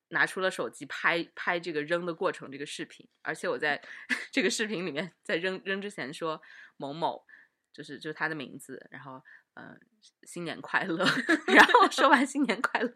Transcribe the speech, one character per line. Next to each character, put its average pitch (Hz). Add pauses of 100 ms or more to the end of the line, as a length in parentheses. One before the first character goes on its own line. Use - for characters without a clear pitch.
拿 151
出 160
了 185
手 143
机 -
拍， 170
拍 175
这 170
个 151
扔 170
的 170
过 165
程， 135
这 135
个 139
视 151
频。 - (140)
而 156
且 -
我 156
在 147 (300)
<laughs> -
这 269
个 185
视 240
频 190
里 170
面， 151 (100)
在 -
扔， 185
扔 196
之 202
前 147
说 160 (380)
：“某 143
某”， 151 (480)
就 143
是， 143
就 160
是 156
他 160
的 160
名 143
字， -
然 135
后， 131 (300)
呃 - (480)
，“新 175
年 147
快 -
乐。” 165 (400)
<laughs> - (100)
然 311
后 403
说 277
完 277
“新 -
年 214
快 -
乐”， 240